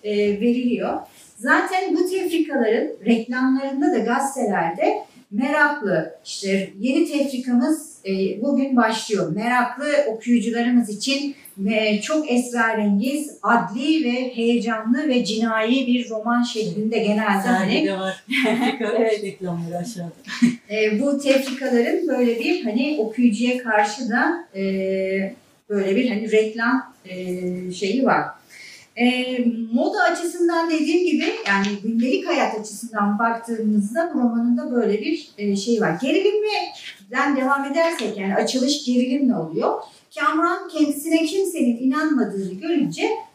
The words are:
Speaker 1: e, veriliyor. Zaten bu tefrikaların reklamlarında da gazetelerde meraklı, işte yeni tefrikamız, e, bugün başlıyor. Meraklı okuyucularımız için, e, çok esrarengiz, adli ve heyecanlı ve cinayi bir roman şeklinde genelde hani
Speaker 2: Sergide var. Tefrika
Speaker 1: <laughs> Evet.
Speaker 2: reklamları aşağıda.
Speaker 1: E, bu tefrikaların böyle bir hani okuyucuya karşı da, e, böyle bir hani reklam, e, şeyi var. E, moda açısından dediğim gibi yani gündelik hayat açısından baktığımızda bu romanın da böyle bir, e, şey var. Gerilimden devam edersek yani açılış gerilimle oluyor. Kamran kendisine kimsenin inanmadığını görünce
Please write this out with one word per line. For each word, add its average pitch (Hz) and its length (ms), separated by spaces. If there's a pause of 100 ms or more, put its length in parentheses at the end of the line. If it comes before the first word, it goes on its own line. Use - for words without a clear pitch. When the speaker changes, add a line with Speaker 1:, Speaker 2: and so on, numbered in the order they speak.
Speaker 1:
e, 208 140
veriliyor. 233 800 (380)
Zaten 330 600
bu 359 120
tefrikaların 302 800 (160)
reklamlarında 262 880
da 226 40
gazetelerde 226 1080 (260)
meraklı, 262 840 (100)
işte 190 440 (100)
yeni 302 320
tefrikamız, 269 840 (100)
e, 190 360
bugün 269 340
başlıyor. 220 600
Meraklı 247 500 (220)
okuyucularımız 233 840
için, 277 460 (340)
e, 214 320
çok 302 300
esrarengiz, 233 1120
adli 247 600
ve 247 320
heyecanlı 233 720
ve 247 180
cinayi 220 600
bir 240 220
roman 226 340
şeklinde 220 560
genelde 208 240 (240)
hani 190 240
Speaker 2:
Sergide - 280
var. 190 240 (200)
Tefrika 233 500
Speaker 1:
<laughs> 220 40
Evet. 220 260
Speaker 2:
reklamları 175 540
aşağıda. 175 340 (580)
Speaker 1:
E, 214 320
bu 285 180
tefrikaların 269 880
böyle 247 320
bir 349 240
hani 262 360
okuyucuya 240 580
karşı 214 520
da, 311 460
e, 196 80 (1040)
böyle 202 260
bir 247 140
hani 208 220
reklam, 233 600 (120)
e, 180 680
şeyi 214 340
var. 170 200 (680)
E, 254 420 (360)
moda 392 260 (120)
açısından 339 580
dediğim 320 360
gibi 294 200 (220)
yani 202 200 (160)
gündelik 233 440
hayat 226 320
açısından 208 600
baktığımızda 226 920
bu 247 60
romanın 240 380
da 262 140
böyle 214 300
bir, 320 360
e, 202 180
şey 220 260
var. 170 200
Gerilimden 349 1400
devam 269 340
edersek 277 460
yani 196 180
açılış 254 500
gerilimle 247 500
oluyor. 160 460 (380)
Kamran 339 500
kendisine 320 560
kimsenin 320 520
inanmadığını 247 760
görünce 311 560 (260)